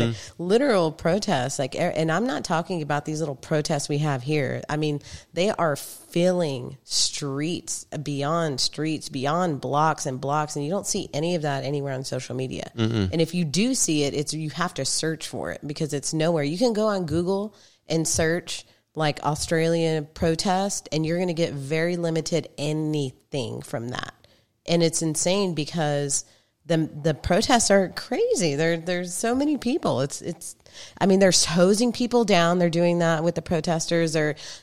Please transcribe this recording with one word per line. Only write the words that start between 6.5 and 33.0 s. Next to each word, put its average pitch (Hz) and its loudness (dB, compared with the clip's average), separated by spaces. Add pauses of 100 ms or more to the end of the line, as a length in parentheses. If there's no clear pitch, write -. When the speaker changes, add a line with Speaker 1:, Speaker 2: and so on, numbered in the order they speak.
Speaker 2:
streets, - -4 (160)
beyond 143 -2
streets, 151 -2
beyond 143 -2
blocks 147 0
and 127 -6
blocks, 147 -2
and 143 -4
you 151 -4
don't 196 -4
see - -2
any 165 0
of 151 -2
that 139 -2
anywhere 139 -4
on 135 -6
social 127 -6
media. 127 -6
Speaker 1:
Mm-mm. 110 0
Speaker 2:
And 165 0
if 160 0
you 175 2
do 208 0
see 151 2
it, 139 -2
it's, 147 -2
you 156 -6
have 170 -4
to 135 -4
search 156 -2
for 85 -6
it - -10
because 147 -4
it's 143 -4
nowhere. 156 2
You 151 -2
can 233 4
go 214 2
on 196 0
Google 180 -2 (340)
and 160 0
search, 165 0 (300)
like, 151 0
"Australian 160 0
protest," 185 0
and 156 0
you're 170 -2
gonna 180 -2
get 156 -2
very 156 -2
limited 165 -2 (120)
anything 147 -4
from 117 -6
that. - -8 (540)
And 170 4
it's 165 0
insane 175 0
because 143 -2 (440)
the, 165 4 (240)
the 151 2
protests 220 2
are 196 6
crazy. 294 0
There, 165 2
there's 175 -4
so 233 0
many 285 2
people. 175 0
It's, - -4
it's, - -10 (460)
I 190 4
mean, 190 8
they're 190 8 (180)
hosing 196 6
people 240 2
down. 180 6
They're 175 4
doing 170 4
that 165 2